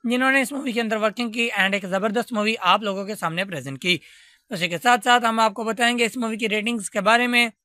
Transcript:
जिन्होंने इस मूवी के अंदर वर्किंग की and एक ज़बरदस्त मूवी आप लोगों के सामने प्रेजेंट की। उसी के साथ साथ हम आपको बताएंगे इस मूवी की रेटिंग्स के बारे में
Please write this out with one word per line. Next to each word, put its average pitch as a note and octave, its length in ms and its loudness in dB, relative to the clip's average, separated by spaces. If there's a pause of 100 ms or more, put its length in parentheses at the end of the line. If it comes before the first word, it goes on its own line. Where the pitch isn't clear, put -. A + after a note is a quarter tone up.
जिन्होंने C4 360 2
इस B3+ 120 -2
मूवी C4+ 200 -4
के A#3+ 60 0
अंदर A3 180 0
वर्किंग G#3+ 360 -2
की A#3 160 -2 (120)
and G3 120 2
एक G3+ 120 -4
ज़बरदस्त G3+ 480 -2
मूवी G#3+ 220 0
आप G3 280 2
लोगों G3 220 -4
के G3+ 100 -8
सामने E3+ 300 -4
प्रेजेंट C3+ 320 -8
की। F3 220 0 (520)
उसी F3 180 -2
के E3+ 80 -4
साथ A#3+ 200 4
साथ B3 240 4
हम A3+ 180 0
आपको A3 240 2
बताएंगे A#3 420 0
इस A#3+ 120 -4
मूवी A3+ 200 -4
की A3 100 -4
रेटिंग्स G#3+ 420 -4
के G#3 120 -4
बारे A#3 260 4
में A#3+ 240 2 (140)